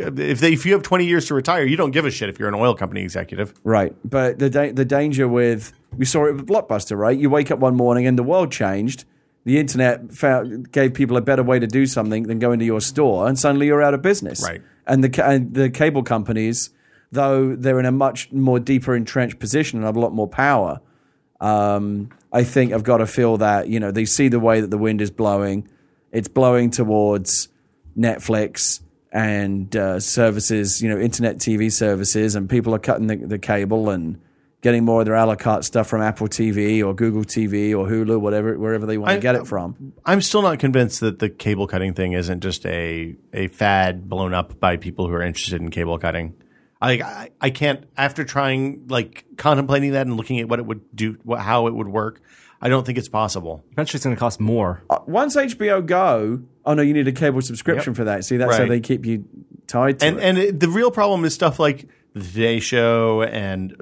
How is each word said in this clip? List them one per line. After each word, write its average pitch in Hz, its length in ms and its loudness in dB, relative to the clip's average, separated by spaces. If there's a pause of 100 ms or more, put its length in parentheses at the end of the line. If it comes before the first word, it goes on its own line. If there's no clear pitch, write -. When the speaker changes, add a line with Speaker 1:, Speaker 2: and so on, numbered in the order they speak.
(200)
Speaker 1:
if 143 200 -2
they, 165 140 4
if 131 120 -2
you 185 80 2
have 196 100 2
twenty 180 220 0
years 170 220 0
to 156 60 -4
retire, 147 320 0
you 135 100 0
don't 160 160 0
give 151 140 0
a 139 60 -2
shit 104 180 -6
if 98 100 -10
you're 107 80 -2
an 104 60 -2
oil 113 220 2
company 95 260 -6
executive. 92 520 -8 (100)
Speaker 2:
Right. 107 300 2 (120)
But 127 340 0
the 135 100 2
da-, 143 220 0
the 131 140 0
danger 139 420 0
with, 117 460 0 (240)
we 127 80 0
saw 147 220 2
it 143 80 0
with 139 120 -10
Blockbuster, 110 500 -2
right? 113 200 2
You 143 120 2
wake 143 220 2
up 123 80 0
one 131 160 4
morning 123 320 2
and 127 100 4
the 123 60 2
world 165 280 2
changed. 104 520 -4 (420)
The 135 140 4
internet 123 540 0
found, 127 580 0
gave 131 220 2
people 123 240 0
a 120 40 2
better 131 220 2
way 127 160 2
to 117 80 0
do 131 180 2
something 110 380 -2
than 113 160 -4
go 120 140 2
into 113 100 0
your 110 160 0
store, 113 480 2
and 131 100 0
suddenly 143 280 2
you're 147 180 4
out 143 100 4
of 139 80 -2
business. 196 400 -2
Speaker 1:
Right. 87 200 -6 (260)
Speaker 2:
And 135 160 4
the 135 60 4
ca-, 135 220 2
and 123 220 2
the 131 160 2
cable 147 340 2
companies, 113 640 -2 (420)
though 135 460 2
they're 127 220 2
in 127 60 2
a 127 60 2
much 135 400 0
more 131 300 4
deeper 127 340 0
entrenched 120 440 -2
position 120 400 -2
and 110 60 -2
have 110 120 -2
a - 20 2
lot 117 140 0
more 107 160 -2
power, 120 500 0 (600)
um, 104 680 0 (220)
I 120 140 2
think 127 260 2
I've 110 140 0
gotta 113 200 4
feel 113 340 2
that, 104 280 2
you 113 140 -2
know, 101 100 -2
they 110 140 0
see 135 240 4
the 120 100 4
way 113 220 4
that 101 100 -4
the 107 60 0
wind 107 240 0
is 101 100 -2
blowing. 101 560 0 (460)
It's 110 160 -4
blowing 123 420 4
towards 107 800 0 (480)
Netflix - 840 -2 (300)
and, 101 640 -2
uh, 95 240 0
services, 107 840 0
you 113 80 0
know, 107 100 0
internet 113 400 -2
T 110 180 0
V 110 120 0
services, 104 680 0
and 98 140 -4
people 117 240 2
are 107 60 0
cutting 113 280 0
the, 110 100 -2
the 95 220 -6
cable 107 500 0
and 85 300 -4 (420)
getting 120 240 4
more 113 160 4
of 110 40 0
their 110 100 0
a 113 100 4
la 110 100 2
carte 104 300 -2
stuff 113 220 0
from 110 140 -2
Apple 107 260 -2
T 113 240 -2
V 104 300 0
or 98 140 -2
Google 107 280 0
T 110 220 -2
V 104 280 0
or 95 140 0
Hulu, 113 320 0
whatever, 104 380 -2
wherever 110 280 -4
they 107 120 -2
wanna 104 160 0
Speaker 1:
I, - 60 0
Speaker 2:
get 123 160 0
it - 100 -4
from. 98 480 -8 (120)
Speaker 1:
I'm 190 160 4
still 208 200 2
not 170 180 2
convinced 131 420 2
that 110 180 -2
the 107 100 0
cable 101 380 -2
cutting 92 260 -4
thing 92 200 -2
isn't 90 280 -4
just 90 240 -6
a, 85 500 -6 (180)
a 95 160 -4
fad 95 600 0
blown 92 240 -4
up 90 260 -4
by 90 180 2
people 90 300 -6
who 85 60 -4
are 85 100 -2
interested 87 380 -6
in 85 80 -8
cable 85 300 -4
cutting. 85 360 -4 (460)
I, 127 120 2
I, - 360 -8 (100)
I - 100 0
can't, 143 360 -2 (100)
after 139 300 -2
trying, 135 640 -4
like, 127 340 -6 (140)
contemplating 139 560 0
that 135 120 0
and 123 120 -4
looking 117 240 -4
at 113 80 -6
what 117 100 0
it 120 60 -8
would 110 160 -8 (120)
do, 110 300 -4
what, 117 160 -6
how 117 280 0
it 117 60 -2
would 110 140 -6
work, 107 320 -4 (420)
I 123 60 -2
don't 127 180 2
think 123 120 -4
it's 120 100 -4
possible. 92 640 -4
Speaker 3:
Eventually 151 280 -4
it's 127 40 -6
gonna 123 140 0
cost 120 240 -2
more. 107 480 0
Speaker 2:
Uh, - 160 2
once 254 320 0
H 262 200 -2
B 208 120 0
O 190 120 2
Go, 131 600 0 (240)
oh 151 80 2
no, 151 80 2
you 147 120 4
need 143 140 2
a 139 60 2
cable 135 280 0
subscription 131 500 -2
Speaker 3:
Yep. 110 60 -6
Speaker 2:
for 120 80 -2
that. 101 200 -2
See, 127 120 -2
that's 123 160 2
how 113 100 4
Speaker 1:
Right. 117 60 2
Speaker 2:
they 120 120 2
keep 120 240 -2
you 113 200 -4 (420)
tied 135 320 0
to 147 80 2
Speaker 1:
And, 160 100 0
Speaker 2:
it. - 60 -2
Speaker 1:
and 190 140 4
it, 190 240 0
the 170 80 4
real 233 220 2
problem 202 340 0
is 160 80 -2
stuff 156 260 0
like 147 280 0 (260)
the 104 80 -10
Today 113 380 0
Show 117 640 2
and 98 580 -6